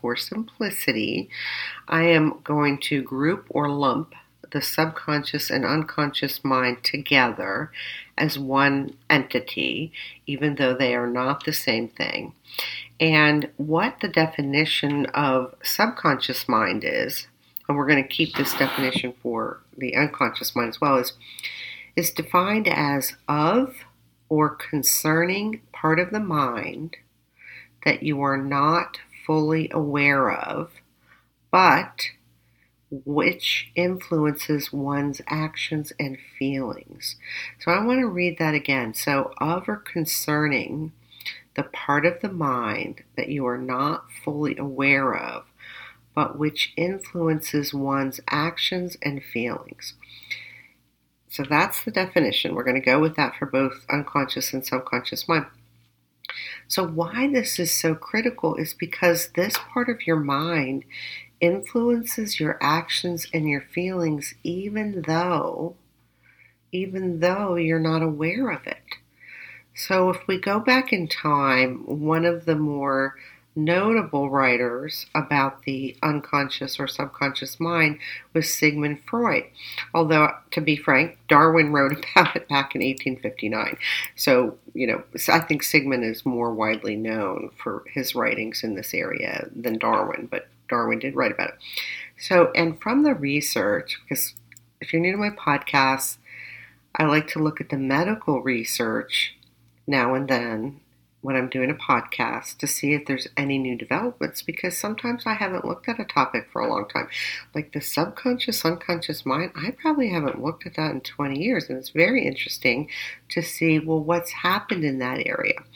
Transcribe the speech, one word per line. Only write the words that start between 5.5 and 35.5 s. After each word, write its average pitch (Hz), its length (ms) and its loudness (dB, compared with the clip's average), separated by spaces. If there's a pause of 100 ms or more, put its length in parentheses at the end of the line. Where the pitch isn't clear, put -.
unconscious 147 760 -2
mind 127 400 0
together 123 880 2 (460)
as 151 220 0
one 139 560 2 (140)
entity, 127 840 0 (340)
even 143 300 -2
though 131 180 2
they 127 220 2
are 123 120 0
not 127 360 0
the 156 100 -2
same 113 340 0
thing. - 460 -6 (680)
And 151 580 6
what 160 440 0
the 208 60 -2
definition 147 1000 0
of 131 460 2 (100)
subconscious - 880 0
mind 107 340 2
is, - 440 -2 (400)
and 143 100 0
we're 139 100 0
gonna 143 160 6
keep - 320 -2
this - 180 0
definition 127 680 -2
for 113 400 -4 (160)
the 131 180 -6
unconscious 143 600 0
mind 120 140 0
as - 120 -12
well, 139 160 6
is, 123 160 -2 (840)
is 170 160 0
defined 202 560 2
as 147 460 2 (140)
of 185 480 2 (540)
or 151 200 4
concerning 170 1120 0 (100)
part 160 280 2
of 180 120 0
the 214 80 -2
mind 151 800 -4 (880)
that - 180 2
you 143 180 0
are 139 160 2
not 143 600 0 (280)
fully 156 460 2
aware 143 600 2
of, - 400 -4 (800)
but 180 580 6 (800)
which - 840 0
influences 156 960 0
one's 139 560 -2
actions 156 720 -4